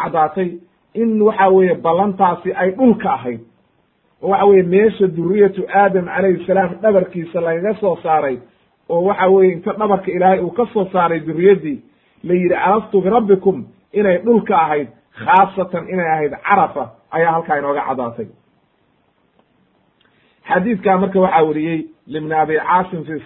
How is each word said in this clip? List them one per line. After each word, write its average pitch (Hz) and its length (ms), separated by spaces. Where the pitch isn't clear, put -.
caddaatay 165 460
in 220 280
waxa 202 280
weeye 185 260
ballantaasi 180 760
ay 180 180
dhulka 214 420
ahayd, 123 260
oo 170 60
waxa 196 160
weeye 196 180
meesha 196 440
durriyatu 185 640
Aadam 190 360
calayhi 185 420
salaam 185 240
dhabarkiisa 185 600
lagaga 170 380
soo 175 240
saaray, 147 340
oo 170 140
waxa 190 260
weeye 190 240
inta 180 200
dhabarka 196 380
Ilaahay 185 280
uu 175 120
ka 233 220
soo 202 180
saaray 170 280
durriyaddii, 160 580
la 160 100
yidhi, 180 220
"ألست 202 400
بربكم"، 190 680
inay 196 320
dhulka 214 320
ahayd, 151 300
khaasatan 180 760
inay 175 240
ahayd 151 200
Carafa, 175 340
ayaa 165 200
halkaa 160 280
inooga 143 280
caddaatay. 120 400
Xadiidkaa 190 500
marka 190 220
waxaa 185 240
wariyey 156 360
Libni 156 260
Abi 156 240
Caasim 175 480
fi 151 200